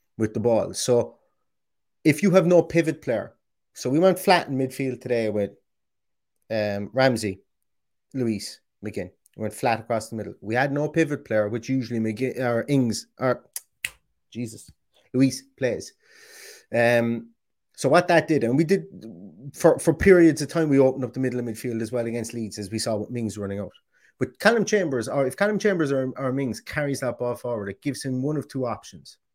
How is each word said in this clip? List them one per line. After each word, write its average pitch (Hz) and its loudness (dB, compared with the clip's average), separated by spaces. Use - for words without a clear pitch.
with 110 -2
the 117 -4
ball. 107 2
So 120 0
if 151 4
you 196 4
have 180 6
no 175 6
pivot 160 0
player, - -4
so - -6
we 139 2
went 185 4
flat 180 2
in 135 -4
midfield 131 -4
today 117 0
with, 101 -2
um, 104 -2
Ramsey, 113 2
Luis, 113 -4
McGinn. 98 -8
We 110 -12
went 107 -6
flat 117 -2
across 113 -6
the 120 -12
middle. 104 -10
We 104 -6
had 135 0
no 147 -2
pivot 147 -2
player, 107 0
which 117 -6
usually 120 -2
McGinn, 110 -4
or 120 0
Ings, 127 0
or, 123 -2
Jesus, 113 -12
Luis 131 2
plays. 110 -4
Um, 117 2
so 135 0
what 175 4
that 160 4
did, 147 0
and 120 0
we 160 4
did, 160 0
for, - 4
for 160 2
periods 170 6
of 131 -8
time, 160 0
we 135 4
opened 131 4
up 113 -6
the 131 -8
middle 123 -4
of 120 -6
midfield 113 -6
as 107 -6
well 120 -2
against 117 -6
Leeds, 110 -8
as 98 -8
we 110 -4
saw 110 -2
with 104 -8
Mings 110 -6
running 98 -6
out. 95 -10
But 131 -4
Callum 220 4
Chambers, 143 0
or 139 0
if 127 -4
Callum 208 0
Chambers 180 0
or, 131 -2
or 131 -2
Mings 131 -4
carries 143 -4
that 123 -4
ball 123 -4
forward, 113 -6
it - -12
gives 139 -6
him 127 -4
one 151 -2
of 131 -6
two 127 -6
options. - -12